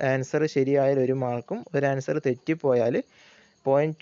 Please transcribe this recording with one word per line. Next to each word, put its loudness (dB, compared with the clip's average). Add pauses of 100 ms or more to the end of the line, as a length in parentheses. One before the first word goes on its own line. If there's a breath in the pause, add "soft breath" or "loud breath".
ആൻസർ 0
ശരിയായാൽ 2
ഒരു 2
മാർക്കും -4 (100)
ഒരു 0
ആൻസർ -2
തെറ്റിപ്പോയാൽ 0 (600 soft breath)
പോയിന്റ് 2